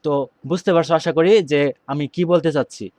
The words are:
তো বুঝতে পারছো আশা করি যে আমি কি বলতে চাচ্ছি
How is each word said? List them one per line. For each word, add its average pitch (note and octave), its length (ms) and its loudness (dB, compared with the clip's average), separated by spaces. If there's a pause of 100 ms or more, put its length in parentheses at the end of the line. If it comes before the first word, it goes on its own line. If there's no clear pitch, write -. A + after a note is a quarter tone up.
তো C#3+ 260 -4 (180)
বুঝতে F3 260 -2
পারছো E3 220 2
আশা E3 180 -2
করি F#3 300 4
যে C#3+ 300 0 (140)
আমি C#3+ 220 -6
কি F3 160 -4
বলতে E3 280 2
চাচ্ছি B2 460 -6